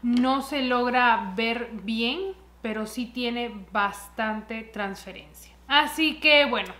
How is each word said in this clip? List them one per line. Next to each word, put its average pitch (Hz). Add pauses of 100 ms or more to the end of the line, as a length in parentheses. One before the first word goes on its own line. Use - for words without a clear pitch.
no 247
se 277
logra 247
ver 233 (120)
bien, 233 (420)
pero 220
sí 240
tiene 240 (220)
bastante 220
transferencia. - (140)
Así 302
que 294
bueno 233